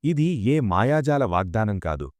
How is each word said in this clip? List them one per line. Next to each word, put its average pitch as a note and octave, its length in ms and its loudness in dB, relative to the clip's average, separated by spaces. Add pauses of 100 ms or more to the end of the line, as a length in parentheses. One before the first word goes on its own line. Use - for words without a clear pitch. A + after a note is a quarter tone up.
ఇది D3+ 200 2
ఏ D3+ 360 2
మాయాజాల C#3 640 2
వాగ్దానం F#2+ 560 0
కాదు C#2+ 400 -6